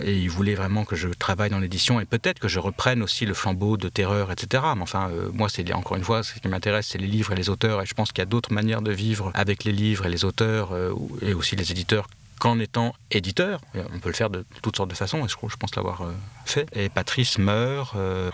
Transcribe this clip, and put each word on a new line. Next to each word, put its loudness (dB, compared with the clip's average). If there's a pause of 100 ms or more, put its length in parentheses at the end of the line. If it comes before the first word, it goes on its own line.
Et 2
il 2
voulait 2
vraiment 0
que -2
je -2
travaille 0
dans 0
l'édition, 2
et -2
peut-être 0
que -2
je 0
reprenne 2
aussi -2
le 0
flambeau 2
de -4
Terreur, 2
et -4
cetera. 2
Mais -2
enfin, -2
euh, -2
moi, 0
c'est, -2
encore 0
une -2
fois, 2
ce -8
qui -4
m'intéresse, 0
c'est -4
les -2
livres 0
et 2
les 0
auteurs, 0
et -6
je -8
pense 0
qu'il -2
y 2
a -2
d'autres 0
manières 2
de 0
vivre -2
avec 2
les 2
livres 2
et 2
les 0
auteurs, 0
euh, 0
ou, -4
et 2
aussi 0
les 0
éditeurs, 0 (300)
qu'en 4
étant 0 (160)
éditeur. 0 (140)
Et -4 (140)
on -8
peut -4
le -2
faire 0
de -6 (180)
toutes -2
sortes 0
de -8
façons, -2
et -2
je, -4 (120)
je -8
pense -4
l'avoir, -2
euh, -4 (320)
fait. 0
Et -2
Patrice 0
meurt, 2
euh, 0